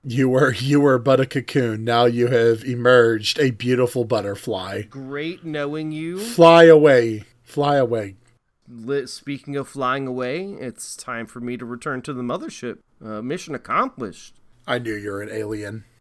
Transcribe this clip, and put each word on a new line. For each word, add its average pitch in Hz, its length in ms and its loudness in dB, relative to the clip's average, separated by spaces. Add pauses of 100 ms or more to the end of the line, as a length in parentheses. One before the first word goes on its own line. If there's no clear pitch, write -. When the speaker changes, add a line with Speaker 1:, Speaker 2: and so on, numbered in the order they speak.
Speaker 1:
You 131 260 -2
were, 131 240 2
you 139 300 2
were 135 160 4
but 131 200 4
a 131 60 2
cocoon. 117 580 -4
Now 117 220 2
you 120 220 2
have 117 380 2
emerged 120 720 2
a 135 140 2
beautiful 123 520 0
butterfly. 101 760 -6
Speaker 2:
Great 143 640 -12
knowing 151 460 -6
you. 165 260 -8
Speaker 1:
Fly 170 460 8
away. 131 600 6 (180)
Fly 143 340 -2
away. 110 400 -2 (500)
Speaker 2:
Li-, 127 400 -10
speaking 143 500 -12
of 135 120 -8
flying 135 380 -6
away, 131 460 -8
it's - 440 -14
time 117 300 -10
for - 140 -18
me 123 180 -8
to 120 80 -12
return 127 340 -10
to 143 140 -12
the 123 80 -8
mothership. 131 560 -10 (260)
Uh, 107 160 -12
mission 147 340 -10
accomplished. 127 840 -8 (260)
Speaker 1:
I 123 120 -4
knew 113 160 -8
you 104 160 -10
were 101 100 -8
an 104 100 -12
alien. 107 540 -10 (160)